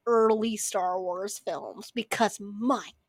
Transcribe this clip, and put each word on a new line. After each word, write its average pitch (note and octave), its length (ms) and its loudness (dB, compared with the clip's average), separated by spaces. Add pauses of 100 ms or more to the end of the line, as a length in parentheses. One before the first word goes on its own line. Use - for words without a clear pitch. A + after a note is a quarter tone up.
early A3 500 4
Star F#3 440 0
Wars F#3 380 -4
films, - 540 -8
because - 480 -2
my G#3 500 -2 (180)